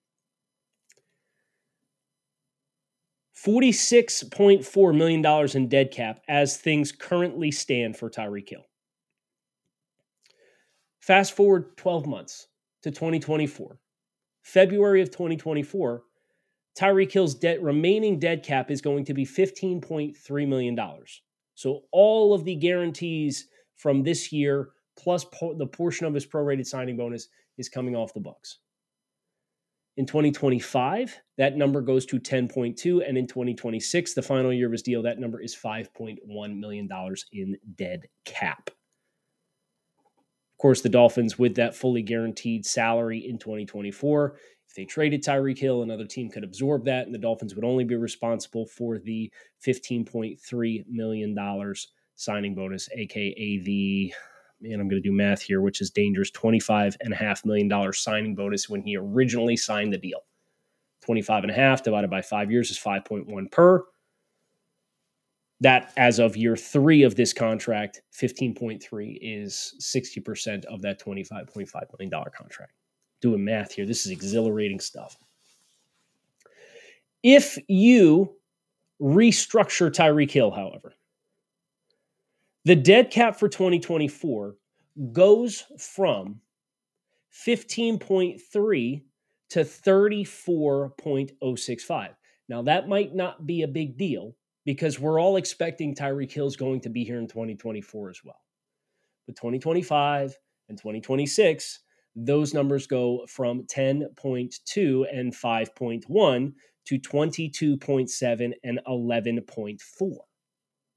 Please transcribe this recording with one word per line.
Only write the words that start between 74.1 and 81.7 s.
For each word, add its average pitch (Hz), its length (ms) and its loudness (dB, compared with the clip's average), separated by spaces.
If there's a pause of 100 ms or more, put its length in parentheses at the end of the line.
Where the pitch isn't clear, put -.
exhilarating 101 680 -2
stuff. - 360 -14 (2000)
If 277 460 8
you 196 680 8 (640)
restructure 180 920 4
Tyreek 151 400 4
Hill, 120 180 4
however, - 440 -10 (1700)